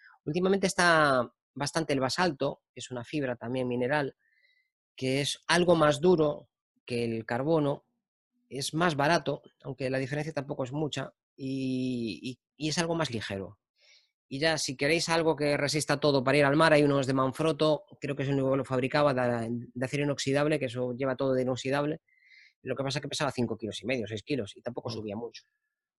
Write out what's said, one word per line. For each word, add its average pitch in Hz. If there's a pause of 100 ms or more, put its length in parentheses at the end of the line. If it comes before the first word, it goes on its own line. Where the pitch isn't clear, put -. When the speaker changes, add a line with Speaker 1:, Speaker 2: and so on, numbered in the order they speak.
(240)
Speaker 1:
Últimamente 185
está 156 (240)
bastante 151
el 135
basalto, 143 (120)
que -
es -
una 120
fibra 135
también 123
mineral, 123 (800)
que 131
es -
algo 170
más 147
duro 160 (360)
que 120
el 113
carbono, 143 (640)
es 135
más 165
barato, 147 (220)
aunque 135
la 131
diferencia 143
tampoco 139
es 120
mucha, 143 (240)
y, 131
y, 123 (260)
y 156
es 151
algo 170
más 160
ligero. 101 (720)
Y 135
ya, 160
si 139
queréis 151
algo 165
que 143
resista 143
todo 139
para 135
ir 147
al 139
mar, 160
hay 147
unos 139
de 135
Manfrotto, 147 (160)
creo 139
que 143
es 131
el 139
único 135
que 135
lo 131
fabricaba, 131
de, 120 (240)
de 127
acero 143
inoxidable, 143
que 139
eso 123
lleva 131
todo 135
de 127
inoxidable. 135 (600)
Lo 127
que 135
pasa 135
es -
que 143
pesaba 139
cinco 117
kilos -
y -
medio, 120
seis 104
kilos, 120
y -
tampoco 120
Speaker 2:
Wow. 113
Speaker 1:
subía 104
mucho. 113 (560)